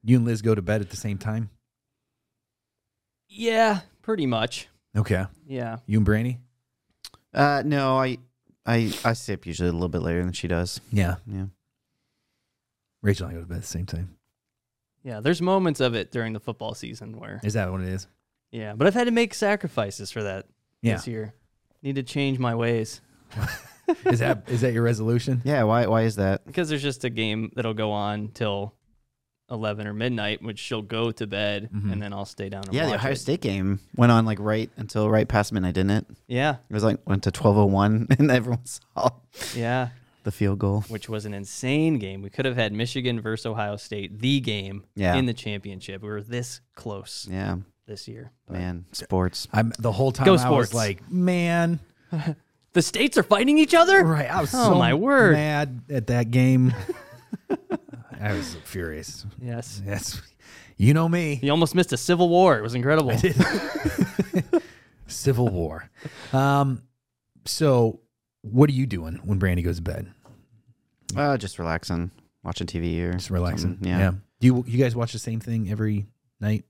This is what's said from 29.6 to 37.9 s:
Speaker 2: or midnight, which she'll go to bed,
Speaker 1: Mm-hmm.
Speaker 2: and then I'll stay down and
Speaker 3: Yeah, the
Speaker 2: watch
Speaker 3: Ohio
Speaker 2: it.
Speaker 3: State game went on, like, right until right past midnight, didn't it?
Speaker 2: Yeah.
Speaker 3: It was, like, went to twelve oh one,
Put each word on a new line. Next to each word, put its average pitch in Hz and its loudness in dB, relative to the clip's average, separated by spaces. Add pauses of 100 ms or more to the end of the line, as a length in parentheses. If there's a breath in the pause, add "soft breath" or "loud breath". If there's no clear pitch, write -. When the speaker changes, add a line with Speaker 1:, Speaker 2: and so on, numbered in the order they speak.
Speaker 2:
or 104 -8
midnight, 107 -4
which 107 -10
she'll 110 -6
go 113 -2
to 113 -8
bed, 104 -4
Speaker 1:
Mm-hmm. 101 -2
Speaker 2:
and 104 -4
then 101 -10
I'll 98 -8
stay 98 -10
down 98 -10
and 95 -8
Speaker 3:
Yeah, 151 0
the 143 -2
Speaker 2:
watch - -4
Speaker 3:
Ohio 135 -2
Speaker 2:
it. 135 -4
Speaker 3:
State 143 -4
game 98 -2 (160)
went 120 8
on, 113 6
like, 107 -2
right 107 -2
until 107 -2
right 110 4
past 104 2
midnight, 92 0
didn't 92 2
it? - 0 (200)
Speaker 2:
Yeah. 131 0 (120)
Speaker 3:
It 107 -10
was, 107 0
like, 110 2 (100)
went 98 0
to 98 0
twelve 101 4
oh 104 6
one, 101 2